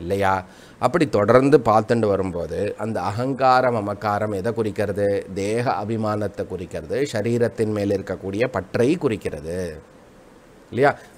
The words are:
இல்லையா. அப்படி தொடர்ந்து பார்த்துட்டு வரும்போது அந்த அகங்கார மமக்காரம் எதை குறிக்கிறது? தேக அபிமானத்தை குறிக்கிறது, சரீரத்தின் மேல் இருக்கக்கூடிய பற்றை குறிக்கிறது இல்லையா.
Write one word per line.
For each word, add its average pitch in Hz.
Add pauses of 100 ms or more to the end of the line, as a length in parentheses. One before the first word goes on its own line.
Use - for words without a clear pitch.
இல்லையா. 95 (540)
அப்படி 131 (100)
தொடர்ந்து 127
பார்த்துட்டு 110
வரும்போது 90 (240)
அந்த 110 (120)
அகங்கார 127
மமக்காரம் 104
எதை 113
குறிக்கிறது? 101 (320)
தேக 113 (180)
அபிமானத்தை 107
குறிக்கிறது, 87 (160)
சரீரத்தின் 113
மேல் 101
இருக்கக்கூடிய 98 (120)
பற்றை 117 (140)
குறிக்கிறது 87 (1120)
இல்லையா. 135 (280)